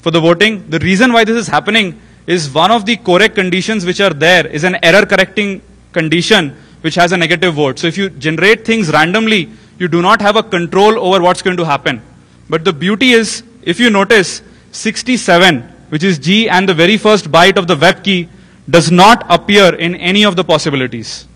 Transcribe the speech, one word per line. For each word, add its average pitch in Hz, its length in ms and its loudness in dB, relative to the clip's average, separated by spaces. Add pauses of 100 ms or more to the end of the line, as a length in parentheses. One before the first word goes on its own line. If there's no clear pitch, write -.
For 170 100 -4
the 165 80 0
voting, 175 500 0
the 160 100 -4
reason 190 340 0
why 233 100 4
this 226 140 -2
is 196 100 -6
happening 202 500 -2 (300)
is 160 240 -2
one 165 200 0
of 226 140 0
the 220 120 -2
correct 185 380 0
conditions 185 500 -2
which 180 160 -4
are 190 120 2
there 160 340 2
is 151 180 -6
an 185 180 -2
error 185 220 4
correcting 196 560 -2 (320)
condition 165 640 -2 (240)
which 156 140 -6
has 175 180 2
a 185 40 -2
negative 170 360 -2
vote. 143 260 -2
So 175 80 -4
if 165 100 -4
you 196 120 -4
generate 160 560 -2
things 220 260 -2
randomly, 185 580 0 (280)
you 180 100 -4
do 170 140 0
not 208 200 2
have 202 140 0
a 214 80 0
control 190 560 0
over 185 220 0
what's 175 200 0
going 185 140 -2
to 170 100 -2
happen. 139 360 -4 (480)
But 160 160 -4
the 190 80 0
beauty 196 380 0
is, 226 320 0 (200)
if 170 160 -4
you 240 100 2
notice, 202 520 0 (320)
sixty-seven, 190 880 0 (260)
which 156 160 -2
is 185 160 0
G 196 300 0
and 185 180 0
the 185 60 0
very 175 240 2
first 208 340 0
byte 180 260 4
of 180 100 -2
the 175 100 0
web 175 260 0
key, 180 240 -2 (420)
does 160 220 2
not 208 380 4
appear 180 460 2
in 170 200 -6
any 185 280 0
of 202 120 0
the 180 80 -2
possibilities 135 920 -4